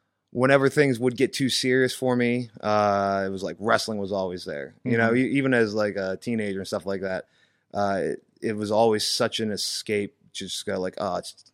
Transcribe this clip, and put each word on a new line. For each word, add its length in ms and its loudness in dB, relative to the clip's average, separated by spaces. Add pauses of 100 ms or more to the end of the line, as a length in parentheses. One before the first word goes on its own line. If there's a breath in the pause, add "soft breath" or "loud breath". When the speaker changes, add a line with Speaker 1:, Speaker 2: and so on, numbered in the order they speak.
(320)
Speaker 1:
whenever 380 4
things 300 2
would 180 0
get 160 2
too 160 0
serious 440 2
for 220 0
me, 340 0 (120)
uh, 640 2
it 20 -4
was 140 -6
like 160 -6
wrestling 400 0
was 120 -4
always 340 -4
there. 280 -10 (100)
You 140 0
know, 120 4
Speaker 2:
Mm-hmm. 80 4
Speaker 1:
e-, 200 2
even 160 2
as, 220 2
like, 220 0
a 220 -2
teenager 400 -4
and 80 -8
stuff 200 -6
like 140 -4
that, 240 -4 (480)
uh, 280 0
it, 220 -4 (180)
it 140 -2
was 160 -4
always 340 4
such 340 -2
an 120 -2
escape 640 -4 (180)
to 120 -10
just 200 -10
go 140 -4
like, 180 -6
"Oh, 200 -4
it's 360 -14